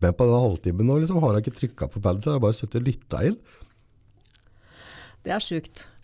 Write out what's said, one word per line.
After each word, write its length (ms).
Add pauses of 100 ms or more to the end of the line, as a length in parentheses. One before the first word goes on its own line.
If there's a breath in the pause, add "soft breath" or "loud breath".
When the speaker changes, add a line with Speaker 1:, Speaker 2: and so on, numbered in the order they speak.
Speaker 1:
med 160
på 80
denne 160
halvtimen 480
nå, 100
liksom? 220
Har 160
jeg 80
ikke 160
trykket 320
på 80
paden, 200
så 100
har 80
jeg 80
bare 120
sittet 220
og 80
lyttet 400
inn.» 100 (1900 loud breath)
Speaker 2:
Det 100
er 80
sjukt. 440 (160)